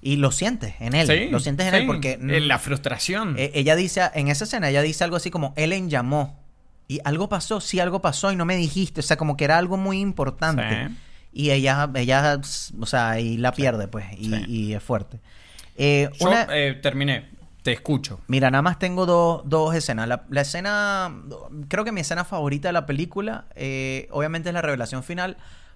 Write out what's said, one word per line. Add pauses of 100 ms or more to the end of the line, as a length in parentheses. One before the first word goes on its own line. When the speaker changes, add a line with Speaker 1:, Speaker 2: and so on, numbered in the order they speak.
Speaker 1:
Y
lo
sientes
en
él,
Speaker 2:
Sí,
Speaker 1:
lo
sientes
en
él
Speaker 2:
sí.
Speaker 1:
porque,
Speaker 2:
En
la
frustración.
Speaker 1:
eh,
ella
dice, (120)
en
esa
escena,
ella
dice
algo
así
como,
"Ellen
llamó. (500)
Y
algo
pasó,
sí,
algo
pasó
y
no
me
dijiste".
O
sea,
como
que
era
algo
muy
importante.
Speaker 2:
Sí. (380)
Speaker 1:
Y
ella,
ella, (400)
o
sea,
ahí
la
Speaker 2:
Sí.
Speaker 1:
pierde,
pues, (100)
y,
Speaker 2:
Sí.
Speaker 1:
y
es
fuerte. (560)
Eh,
Speaker 2:
Yo,
Speaker 1:
una
Speaker 2:
eh,
terminé. (280)
Te
escucho.
Speaker 1:
Mira,
nada
más
tengo
dos,
dos
escenas.
La,
la
escena, (540)
creo
que
mi
escena
favorita
de
la
película, (100)
eh,
obviamente
es
la
revelación
final, (400)